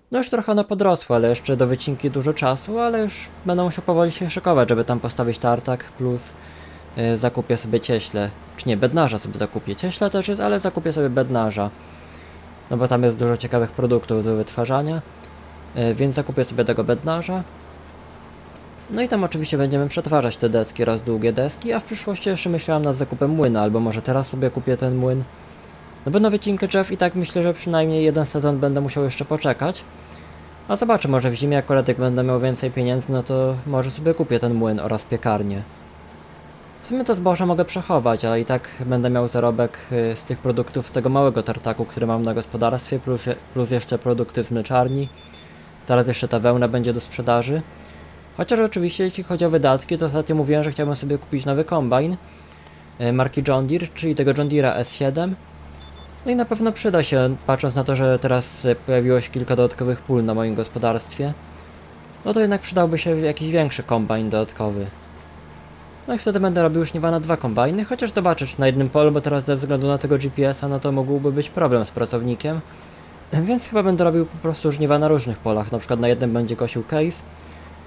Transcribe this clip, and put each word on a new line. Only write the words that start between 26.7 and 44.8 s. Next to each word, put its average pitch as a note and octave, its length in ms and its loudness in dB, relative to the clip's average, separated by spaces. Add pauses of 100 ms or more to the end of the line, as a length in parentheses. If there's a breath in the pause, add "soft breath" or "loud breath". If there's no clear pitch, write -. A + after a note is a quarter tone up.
i F#3+ 60 -4
tak F3+ 180 0
myślę, F3+ 280 0
że F3 100 2
przynajmniej D#3+ 500 0
jeden D3+ 220 4
sezon C#3+ 340 0
będę C#3 220 2
musiał C#3+ 220 -2
jeszcze C#3 220 -2
poczekać. D3+ 580 -2 (840 loud breath)
A G3+ 80 0
zobaczę, A3+ 320 2
może C3 240 2
w - 20 -4
zimie C#3 240 0
akurat C3+ 300 2
jak A#2+ 100 0
będę B2+ 260 2
miał B2+ 160 2
więcej B2+ 320 -2
pieniędzy, B2 400 -2
no B2+ 120 0
to C3 320 0 (120)
może C3 240 0
sobie D#3 220 0
kupię C3 260 0
ten A#2+ 140 0
młyn A2+ 260 2
oraz G#2 240 -2
piekarnię. G#2 580 -2 (1200)
W - 40 -20
sumie B3+ 180 -2
to A#3 100 2
zboże F3+ 300 2
mogę F3 200 2
przechować, B2 600 0
ale A2+ 160 2
i A#2 40 -2
tak B2+ 240 -2 (160)
będę B2 240 2
miał B2 180 2
zarobek, A#2+ 500 0 (140)
y, A2+ 240 0
z - 100 -14
tych - 140 -6
produktów, B2 500 -2
z - 20 -18
tego B2+ 180 0
małego C3 340 2
tartaku, A2+ 420 -4
który A#2 220 -4
mam A2+ 160 0
na A2+ 100 -2
gospodarstwie, A#2 640 -2
plus B2+ 260 -4
je-, A#2+ 100 -2 (180)
plus B2 180 -2
jeszcze A#2+ 260 -2
produkty A#2+ 460 -2
z - 80 -6
mleczarni. B2+ 580 0 (800 loud breath)